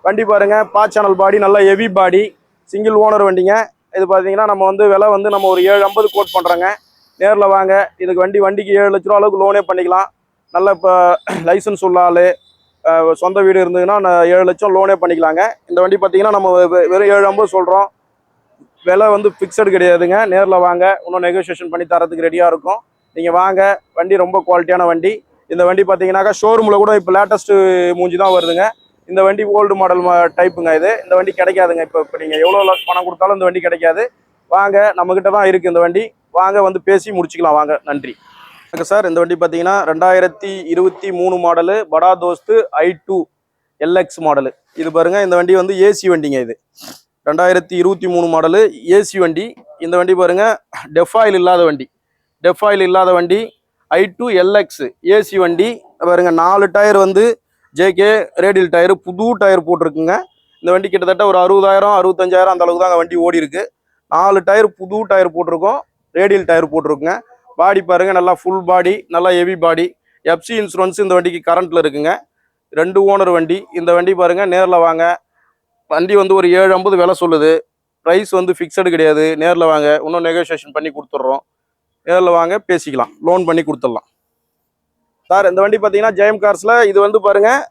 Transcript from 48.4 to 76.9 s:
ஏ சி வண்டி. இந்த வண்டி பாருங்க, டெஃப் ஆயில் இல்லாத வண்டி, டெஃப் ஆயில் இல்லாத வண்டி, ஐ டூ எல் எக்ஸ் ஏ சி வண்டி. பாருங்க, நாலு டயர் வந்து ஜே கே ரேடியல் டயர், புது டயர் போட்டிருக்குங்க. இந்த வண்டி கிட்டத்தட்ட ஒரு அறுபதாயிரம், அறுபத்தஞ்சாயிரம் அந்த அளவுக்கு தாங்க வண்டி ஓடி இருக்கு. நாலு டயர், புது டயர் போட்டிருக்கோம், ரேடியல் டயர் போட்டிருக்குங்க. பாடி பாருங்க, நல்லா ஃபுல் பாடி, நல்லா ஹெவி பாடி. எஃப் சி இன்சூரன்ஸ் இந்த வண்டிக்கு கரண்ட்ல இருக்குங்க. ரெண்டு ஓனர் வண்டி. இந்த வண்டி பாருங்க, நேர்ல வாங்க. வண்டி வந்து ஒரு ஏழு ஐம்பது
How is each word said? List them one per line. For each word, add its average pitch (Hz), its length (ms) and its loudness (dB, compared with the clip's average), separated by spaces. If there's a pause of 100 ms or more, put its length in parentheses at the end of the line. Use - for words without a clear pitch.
ஏ 185 180 2
சி 196 160 -8
வண்டி. 170 260 -2 (360)
இந்த 170 160 -6
வண்டி 185 180 2
பாருங்க, 180 300 0 (480)
டெஃப் 170 240 0
ஆயில் 214 220 2
இல்லாத 180 260 2
வண்டி, 143 220 -2 (580)
டெஃப் 180 200 0
ஆயில் 202 180 2
இல்லாத 185 300 2
வண்டி, 175 260 0 (520)
ஐ 170 100 0 (100)
டூ 240 220 -10
எல் 190 260 2
எக்ஸ் - 240 -6 (220)
ஏ 196 180 4
சி 196 160 -6
வண்டி. 180 300 0 (320)
பாருங்க, 175 340 0
நாலு 190 340 2
டயர் 208 300 2
வந்து 190 260 2 (500)
ஜே 170 180 0
கே 196 180 2 (260)
ரேடியல் 190 320 0
டயர், 175 320 2
புது 180 280 -6 (100)
டயர் 190 260 2
போட்டிருக்குங்க. 165 520 0 (460)
இந்த 170 100 -2
வண்டி 190 180 -2
கிட்டத்தட்ட 185 360 0
ஒரு 190 120 2
அறுபதாயிரம், 196 580 2
அறுபத்தஞ்சாயிரம் 185 580 2
அந்த 175 100 0
அளவுக்கு 175 200 0
தாங்க 175 160 2
வண்டி 170 180 -4
ஓடி 170 220 0
இருக்கு. 156 220 -8 (500)
நாலு 190 320 2
டயர், 214 300 2
புது 190 320 -10
டயர் 185 280 0
போட்டிருக்கோம், 170 460 -4 (340)
ரேடியல் 190 320 0
டயர் 165 260 0
போட்டிருக்குங்க. 156 440 -4 (400)
பாடி 190 260 2
பாருங்க, 180 300 0
நல்லா 180 220 0
ஃபுல் 185 300 -6
பாடி, 180 300 0 (140)
நல்லா 175 220 0
ஹெவி 175 260 0
பாடி. 165 280 0 (400)
எஃப் 165 220 -2
சி 233 100 -10
இன்சூரன்ஸ் 185 440 -4
இந்த 190 140 0
வண்டிக்கு 175 280 -2
கரண்ட்ல 170 400 0
இருக்குங்க. 151 300 -2 (600)
ரெண்டு 185 320 0
ஓனர் 196 260 2
வண்டி. 170 280 -2 (160)
இந்த 170 200 -4
வண்டி 180 200 0
பாருங்க, 175 320 0
நேர்ல 180 340 0
வாங்க. 165 240 0 (840)
வண்டி 175 260 -2
வந்து 190 180 2
ஒரு 185 160 2
ஏழு 190 220 4
ஐம்பது 190 240 0